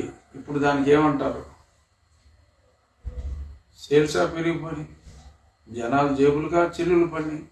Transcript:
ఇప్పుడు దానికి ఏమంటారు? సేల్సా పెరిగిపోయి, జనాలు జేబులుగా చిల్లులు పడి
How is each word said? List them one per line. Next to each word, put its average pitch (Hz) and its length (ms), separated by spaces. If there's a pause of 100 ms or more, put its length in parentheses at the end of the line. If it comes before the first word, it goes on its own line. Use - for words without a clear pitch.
(380)
ఇప్పుడు 143 280
దానికి 139 300
ఏమంటారు? 139 460 (2500)
సేల్సా 151 400 (120)
పెరిగిపోయి, 156 480 (960)
జనాలు 135 420
జేబులుగా 151 420 (140)
చిల్లులు 170 380
పడి 156 240 (140)